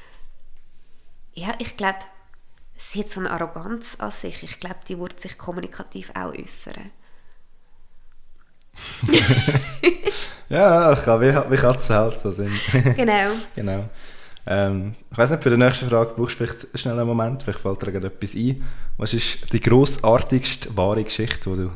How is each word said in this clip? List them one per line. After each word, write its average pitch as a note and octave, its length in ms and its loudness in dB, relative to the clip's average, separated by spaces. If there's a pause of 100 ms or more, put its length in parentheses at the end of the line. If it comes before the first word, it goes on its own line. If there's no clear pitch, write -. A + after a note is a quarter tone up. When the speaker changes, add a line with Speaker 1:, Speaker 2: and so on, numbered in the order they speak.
(1300)
Speaker 1:
Ja, F3+ 260 -6
ich - 180 -8
glaub, F#3+ 200 -2 (800)
sie - 240 -8
hat G#3 100 -6
so F#3+ 100 -8
eine F#3 100 -4
Arroganz E3+ 680 -8
an G#3 120 -6
sich. - 320 -10
Ich - 180 -12
glaub, F#3 240 -10
die F3+ 140 -10
würde F3 200 -10
sich - 200 -14
kommunikativ F3+ 760 -12
auch F#2 200 -8
äußern. - 560 -12 (2250)
Speaker 2:
<laughs> - 920 4 (500)
Ja, E3+ 480 8
kann, A2+ 240 4
wie, C3+ 140 8 (160)
wie C3+ 60 4
Katzen B2+ 380 4
halt A2 240 4
so G2 140 -2
sind. G2+ 260 -2 (140)
<laughs> B2+ 240 6
Speaker 1:
Genau. G#3 360 2 (220)
Speaker 2:
Genau. G2+ 340 -2 (580)
Ähm, G2 480 0 (160)
ich - 80 -10
weiss B2 120 6
nicht, D#3 120 -2
für B2+ 80 4
die A#2+ 80 6
nächste B2+ 280 4
Frage A#2 300 2
brauchst A#2+ 240 -4
du A#2 60 -2
vielleicht - 320 -10
schnell A#2+ 200 -4
einen A#2+ 80 0
Moment, A#2 360 -2
vielleicht - 180 -4
fällt G2 220 -2
dir G2+ 100 -6
gerade F#2+ 140 -4
etwas - 280 -8
ein. B2+ 300 0 (340)
Was A2 160 -2
ist - 380 -2
die A#2 80 2
grossartigste B2 1160 4
wahre G#2 280 0
Geschichte, - 460 -4
die F#2 60 -2
du F#2 200 -4